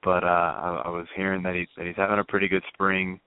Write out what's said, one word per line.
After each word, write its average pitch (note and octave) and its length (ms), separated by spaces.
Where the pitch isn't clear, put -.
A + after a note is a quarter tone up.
but, F2+ 200
uh, F2+ 40
I, F2 580
I F2 40
was F2 260
hearing F#2+ 280
that F2+ 120
he, F2 120
that F2 80
he's F2 100
having G2+ 240
a G2+ 40
pretty G2 240
good F#2 160
spring. F#2 540